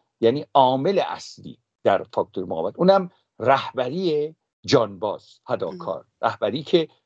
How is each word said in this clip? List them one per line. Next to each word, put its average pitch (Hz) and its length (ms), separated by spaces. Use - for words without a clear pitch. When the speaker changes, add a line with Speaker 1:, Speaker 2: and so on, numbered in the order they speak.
Speaker 1:
یعنی 131 320
عامل 135 540
اصلی - 500
در 98 300
فاکتور 95 320
مقاومت، 90 320
اونم 185 340
رهبری 147 960
جانباز، 104 840
فداکار، 98 520
Speaker 2:
ام. - 300
Speaker 1:
رهبری 110 340
که 160 240